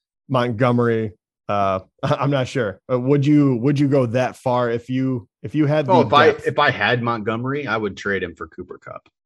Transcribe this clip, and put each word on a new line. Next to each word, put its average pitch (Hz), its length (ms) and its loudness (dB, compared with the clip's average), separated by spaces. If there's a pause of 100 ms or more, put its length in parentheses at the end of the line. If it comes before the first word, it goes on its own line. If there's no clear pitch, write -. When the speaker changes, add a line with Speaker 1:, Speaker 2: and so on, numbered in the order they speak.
(280)
Speaker 1:
Montgomery, 120 880 0 (340)
uh, 98 320 0 (120)
<laughs> - 120 -12
I'm 139 280 0
not 131 160 0
sure. 107 340 -4 (100)
Uh, 127 80 0
would 135 260 2
you, 143 320 4
would 135 220 0
you 147 80 2
go 135 200 2
that 120 280 -2
far 123 340 -2
if 117 200 -4
you 131 380 -4 (200)
if 107 80 -8
you 151 100 2
had 147 240 0
Speaker 2:
Oh, 170 140 6
Speaker 1:
the 113 40 -4
Speaker 2:
if 107 60 0
I, 143 140 6
Speaker 1:
depth - 200 2
Speaker 2:
if 151 120 0
I 143 100 4
had 117 320 0
Montgomery, 120 640 -4
I 113 120 -2
would 104 200 -4
trade 98 240 -4
him 87 140 -6
for 82 120 -14
Cooper 90 300 -16
Kupp. - 300 -18 (180)